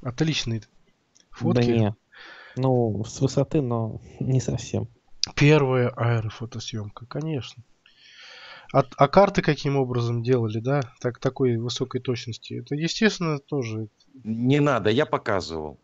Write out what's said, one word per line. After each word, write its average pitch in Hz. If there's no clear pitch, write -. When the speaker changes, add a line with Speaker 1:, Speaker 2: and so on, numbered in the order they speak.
Speaker 1:
Отличные 123
Speaker 2:
Да -
Speaker 1:
фотки. 120
Speaker 2:
не. 110
Ну, 120
с -
высоты, 139
но 117
<laughs> -
не 127
совсем. 110
Speaker 1:
Первая 135
аэрофотосъемка, 113
конечно. 147
А, -
а 139
карты 196
каким 143
образом 120
делали, 113
да? 135
Так, 123
такой 127
высокой 123
точности. 120
Это, 120
естественно, 165
тоже 110
Speaker 3:
Не 120
надо, 123
я 127
показывал. 82